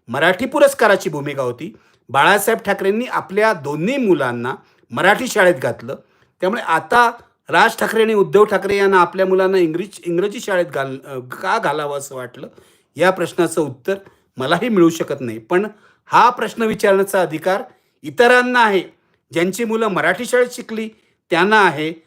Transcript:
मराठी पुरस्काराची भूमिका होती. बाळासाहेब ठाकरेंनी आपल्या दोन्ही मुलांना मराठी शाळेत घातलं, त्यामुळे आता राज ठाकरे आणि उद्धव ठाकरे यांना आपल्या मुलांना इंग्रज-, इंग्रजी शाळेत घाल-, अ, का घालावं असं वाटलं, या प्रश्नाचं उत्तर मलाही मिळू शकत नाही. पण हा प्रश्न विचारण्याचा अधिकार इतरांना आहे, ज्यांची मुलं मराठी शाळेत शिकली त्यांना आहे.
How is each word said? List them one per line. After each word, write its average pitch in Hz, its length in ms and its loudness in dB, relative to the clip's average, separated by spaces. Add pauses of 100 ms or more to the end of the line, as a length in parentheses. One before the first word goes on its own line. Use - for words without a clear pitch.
मराठी 170 380 0
पुरस्काराची 240 640 2
भूमिका 143 320 -6
होती. 123 360 -8 (320)
बाळासाहेब 190 500 2
ठाकरेंनी 196 460 -2
आपल्या 208 480 -2
दोन्ही 156 440 -4
मुलांना 135 580 -2 (360)
मराठी 196 360 0
शाळेत 185 280 2
घातलं, 123 400 -8 (460)
त्यामुळे 214 200 -2
आता 233 500 2 (380)
राज 202 280 2
ठाकरे 220 260 0
आणि 220 100 0
उद्धव 196 300 4
ठाकरे 202 340 -2
यांना 196 220 4
आपल्या 185 260 2
मुलांना 190 320 2
इंग्रज-, 175 480 -2
इंग्रजी 196 340 -2
शाळेत 185 260 -2
घाल-, 135 400 -8
अ, 139 140 -12
का 165 380 -6
घालावं 147 400 -4
असं 139 180 -14
वाटलं, 127 320 -14 (480)
या 175 160 2
प्रश्नाचं 175 500 -2
उत्तर 151 340 -4 (420)
मलाही 165 320 -2
मिळू 175 200 6
शकत 147 320 -6
नाही. 113 180 -8
पण 185 280 -2 (380)
हा 196 240 4
प्रश्न 226 340 -4
विचारण्याचा 196 580 2
अधिकार 180 420 -2 (380)
इतरांना 247 640 4
आहे, 196 200 2 (500)
ज्यांची 180 300 -2
मुलं 220 240 -2
मराठी 214 380 -2
शाळेत 247 260 2
शिकली 220 380 -10 (400)
त्यांना 202 320 4
आहे. 160 320 0 (140)